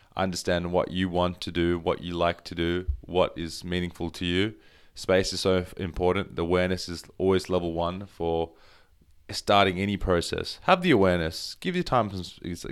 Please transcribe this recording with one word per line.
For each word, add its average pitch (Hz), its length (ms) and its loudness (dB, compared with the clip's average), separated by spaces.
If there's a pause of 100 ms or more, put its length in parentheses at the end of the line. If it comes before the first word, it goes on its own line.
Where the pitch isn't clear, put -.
(180)
understand 87 560 -2
what - 180 2
you 92 160 0
want 87 340 0
to 90 120 -8
do, 85 260 2
what 82 220 -2
you 87 140 -6
like 85 300 0
to 87 100 -10
do, 85 320 -2 (120)
what 85 380 0
is 82 260 -8
meaningful 87 460 -4
to 90 160 -6
you. 95 300 0 (380)
Space 92 380 2
is 92 80 -6
so 92 200 2
f-, 90 180 -6
important. 90 580 0
The - 60 -2
awareness 90 480 0
is 85 160 -10 (120)
always 92 320 2
level 87 220 0
one 87 360 -4
for 82 440 -2 (800)
starting 98 500 4
any 101 160 0
process. 85 680 0
Have 180 180 4
the 175 100 4
awareness, 90 720 2
give 180 140 -2
your 180 100 0
time 113 260 2
some 90 400 -10
s-, 87 200 -10